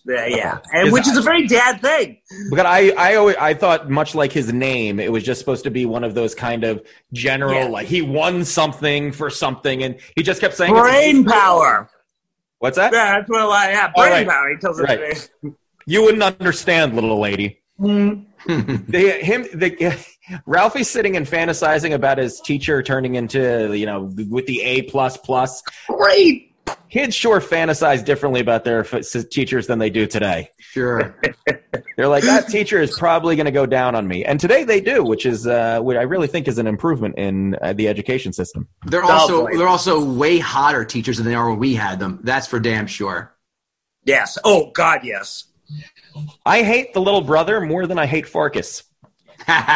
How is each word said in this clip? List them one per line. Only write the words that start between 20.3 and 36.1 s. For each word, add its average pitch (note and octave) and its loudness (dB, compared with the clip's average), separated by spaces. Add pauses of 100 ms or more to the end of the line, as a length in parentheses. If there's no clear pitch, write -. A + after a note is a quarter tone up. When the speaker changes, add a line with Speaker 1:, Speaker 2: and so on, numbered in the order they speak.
Speaker 2:
Ralphie's G#3+ 2
sitting G3+ -2
and D3+ -4
fantasizing D#3+ 0
about C3+ 0
his B2+ -4
teacher C#3+ -2
turning C3 -2
into, A#2+ -2
you G#2 -2
know, G2 -6 (160)
with B2+ -4
the A#2+ -6
A B2+ -2
plus C3 -2
plus. - -4 (260)
Speaker 1:
Great. B4+ 2 (360)
Speaker 2:
Kids B3+ -2
sure G#3+ 2
fantasize D#3 0
differently C3+ 0
about A2+ 0
their A#2 0
f-, G#2+ -6
s-, A#2+ -6
teachers B2+ -2
than A#2 -2
they A2 0
do G#2 0
today. F#2+ -4 (100)
Speaker 3:
Sure. A#2+ -4 (380)
Speaker 2:
<laughs> - -12
They're C3 0
like, C#3+ 2
"That C4 4
teacher G#3 0
is - -4
probably E3 2
gonna D3 0
go C#3 2
down B2+ 0
on A2 -2
me." F#2 -4
And C#3+ 0
today G#3 4
they G#3+ 2
do, A#3 0
which A2 0
is, A#2 -2
uh, A#2 0
what B2 0
I A#2 2
really D#3+ -2